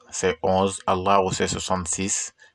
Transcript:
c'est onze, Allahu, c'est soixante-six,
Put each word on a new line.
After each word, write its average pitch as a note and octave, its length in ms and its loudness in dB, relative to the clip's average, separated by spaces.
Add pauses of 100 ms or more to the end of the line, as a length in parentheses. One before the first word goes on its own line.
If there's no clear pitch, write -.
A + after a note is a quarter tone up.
c'est - 320 -2
onze, F#2+ 460 2
Allahu, F#2+ 460 2
c'est F#2 140 0
soixante-six, F#2 840 -4 (220)